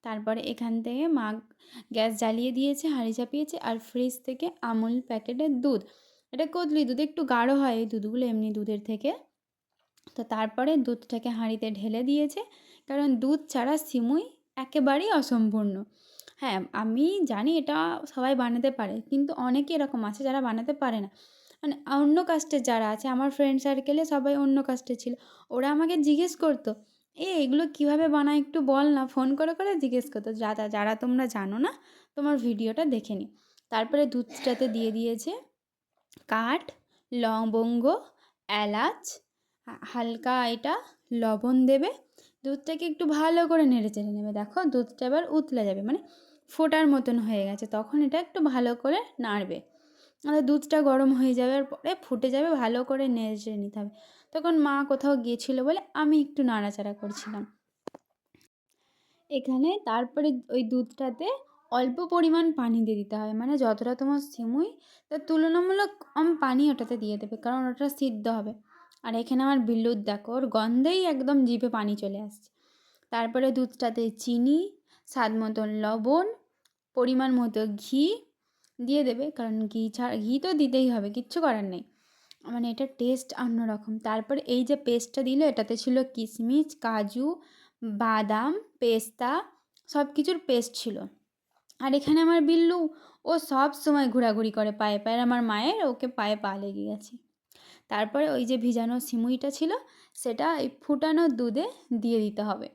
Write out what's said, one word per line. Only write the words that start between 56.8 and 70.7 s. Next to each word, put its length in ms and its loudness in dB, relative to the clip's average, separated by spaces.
করছিলাম 500 -10
এখানে। 560 0
তারপরে 460 0
ওই 140 0
দুধটাতে 640 -4
অল্প 340 0
পরিমাণ 460 4
পানি 300 0
দিয়ে 160 0
দিতে 180 -6
হবে, 180 -6
মানে 240 0
যতটা 380 0
তোমার 240 0
সিমুই 580 -4
তার 100 -4
তুলনামূলক 720 2
কম 360 0
পানি 360 2
ওটাতে 260 -4
দিয়ে 200 -4
দেবে, 200 -10
কারণ 300 -4
ওটা 220 -4
সিদ্ধ 380 -4
হবে। 260 -4
আর 120 -6
এখানে 280 0
আমার 160 4
বিল্লুর 360 2
দেখো, 360 -6
ওর 160 -2
গন্ধেই 580 2